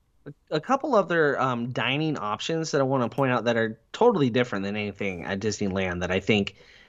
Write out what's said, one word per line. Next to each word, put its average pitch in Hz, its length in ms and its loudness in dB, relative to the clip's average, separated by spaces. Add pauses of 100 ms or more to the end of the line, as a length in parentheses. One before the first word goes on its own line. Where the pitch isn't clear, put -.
(260)
A, 147 80 -16 (180)
a 151 100 -2
couple 269 340 0
other, 165 460 4
um, 123 300 0
dining 135 460 -2
options 156 540 -4
that 147 80 2
I 135 60 2
wanna 131 240 0
point 135 240 0
out 113 100 0
that 117 140 2
are 113 200 -2 (140)
totally 196 380 4
different 110 340 0
than 101 140 -4
anything 98 480 -6
at 98 160 -4
Disneyland 95 580 -2
that 90 120 -2
I 92 100 0
think 104 340 0 (340)